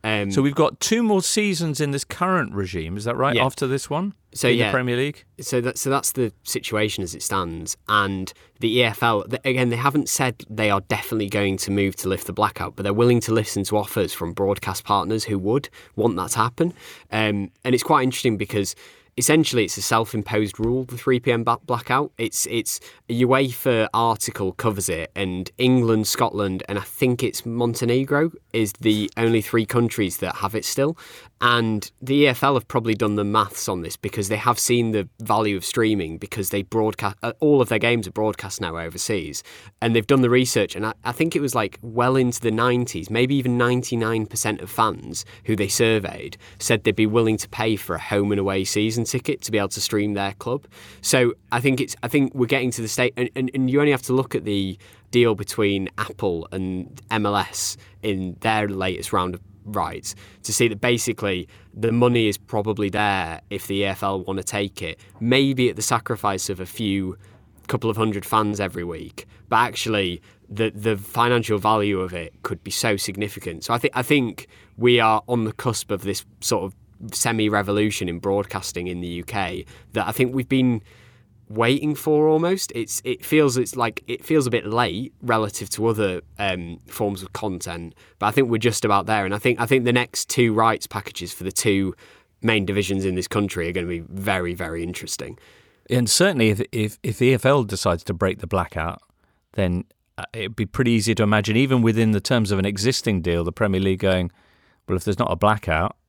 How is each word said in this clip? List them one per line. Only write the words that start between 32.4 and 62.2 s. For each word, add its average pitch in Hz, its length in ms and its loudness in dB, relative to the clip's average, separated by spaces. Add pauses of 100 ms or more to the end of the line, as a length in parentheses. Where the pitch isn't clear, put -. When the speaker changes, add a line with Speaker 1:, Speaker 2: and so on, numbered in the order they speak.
Speaker 1:
L 139 100 4
have 123 140 0
probably 117 260 0
done 104 220 0
the 104 80 0
maths 101 420 0
on 92 140 -4
this 80 160 -8
because 101 320 -6
they 107 80 0
have 120 220 0
seen 120 340 2
the 104 160 0 (120)
value 107 360 0
of 90 80 -6
streaming, 98 540 0
because 101 320 -6
they 101 120 -2
broadcast, 107 600 -2
uh, 117 180 -4
all 147 220 6
of 113 80 0
their 113 80 2
games 117 280 2
are 90 60 -12
broadcast 107 480 -4
now 82 160 -4
overseas. 82 640 -6 (380)
And 117 160 2
they've 110 100 2
done 139 140 4
the 123 100 4
research, 120 460 2
and 104 100 -4
I, 110 60 -4 (100)
I 123 100 -4
think 160 220 0
it 160 60 2
was, 135 140 -2
like, 107 280 -2
well 120 320 2
into 123 260 2
the 113 100 0
nineties, 120 600 0
maybe 127 260 2
even 123 200 0
ninety-nine 120 720 0
percent 110 340 -4
of 95 100 -12
fans - 540 0 (220)
who 110 100 0
they 98 120 0
surveyed 110 680 0 (220)
said - 260 0
they'd 107 100 4
be 110 120 4
willing 110 320 2
to - 100 -8
pay 113 260 0
for 92 220 -6
a - 40 -8
home 101 320 0
and 98 60 0
away 98 260 0
season 110 460 0
ticket 135 300 -4
to - 100 -10
be 110 60 0
able 101 120 0
to 98 120 -8
stream 104 320 0
their 98 220 -2
club. 127 320 -6 (340)
So 123 320 4 (180)
I 120 100 0
think 131 200 2
it's, - 220 -4
I 120 60 -4
think 139 260 2
we're 127 120 2
getting 127 260 0
to 117 100 -6
the 110 60 -4
state, 123 280 0
and, 123 180 -2
and, 131 200 -2
and 127 160 2
you 139 100 4
only 147 120 4
have 131 100 0
to 131 100 -2
look 127 220 0
at 95 100 -2
the 98 340 -2 (320)
deal 120 240 6
between 98 600 0
Apple 90 560 -4
and 92 480 -6 (100)
M 110 140 2
L 101 120 2
S - 420 -4 (240)
in 92 380 -4
their 107 280 2
latest 95 460 -4
round 90 200 0
of 90 60 -12 (240)
rights 87 500 -6 (280)
to 110 100 -6
see 120 160 4
that 107 120 -4
basically 110 640 -2 (280)
the 113 180 -2
money 120 360 4